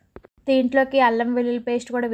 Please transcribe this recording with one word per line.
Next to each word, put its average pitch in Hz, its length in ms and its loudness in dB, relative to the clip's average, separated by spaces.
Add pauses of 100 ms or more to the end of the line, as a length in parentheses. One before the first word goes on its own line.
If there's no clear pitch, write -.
(480)
దీంట్లోకి 262 520 2
అల్లం 233 340 2
వెల్లుల్లి 240 320 -2
పేస్ట్ 240 280 -4
కూడా 240 200 -2